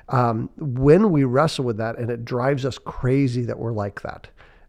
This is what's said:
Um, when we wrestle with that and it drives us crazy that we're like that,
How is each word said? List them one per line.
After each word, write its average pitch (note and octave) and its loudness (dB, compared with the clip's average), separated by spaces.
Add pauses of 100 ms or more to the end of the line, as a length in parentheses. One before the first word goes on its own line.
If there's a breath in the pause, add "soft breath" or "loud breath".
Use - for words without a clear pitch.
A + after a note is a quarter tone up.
Um, A#2+ 0
when D3 4
we C#3+ 4
wrestle C3+ 0
with A#2 -2
that A2+ -6
and A#2 -6
it A#2 -6
drives B2+ -2
us B2 -4
crazy B2+ 0
that A2+ -6
we're A2+ -4
like G#2 -6
that, - -14 (400 soft breath)